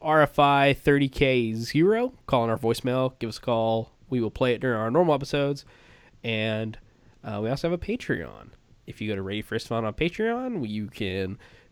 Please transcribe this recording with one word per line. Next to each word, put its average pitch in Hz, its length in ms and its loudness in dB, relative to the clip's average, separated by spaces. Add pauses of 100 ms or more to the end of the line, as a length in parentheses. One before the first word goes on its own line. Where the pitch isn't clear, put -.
R 156 200 6
F - 160 2
I 143 360 6
thirty 143 340 0
K 127 460 2
zero. 190 580 2 (140)
Call 123 180 2
in 113 60 0
our 110 80 0
voicemail. 127 600 0
Give 117 100 -6
us 110 100 -10
a - 20 -20
call. 113 500 0 (180)
We 127 120 -2
will 107 100 0
play 127 240 0
it 101 60 -4
during 123 180 0
our 113 120 0
normal 160 240 4
episodes. 143 500 -2 (580)
And, 110 560 -4 (460)
uh, 104 180 -8
we 113 80 -2
also 143 180 -2
have 175 120 -2
a - 40 -16
Patreon. 76 680 -8 (360)
If - 140 -14
you 107 80 -6
go 104 80 -4
to 98 60 -6
Radio 104 220 -6
Free - 140 -6
Istvan 113 240 -4
on 107 120 -4
Patreon, 220 720 -4
you 107 180 -6
can 95 520 -6 (340)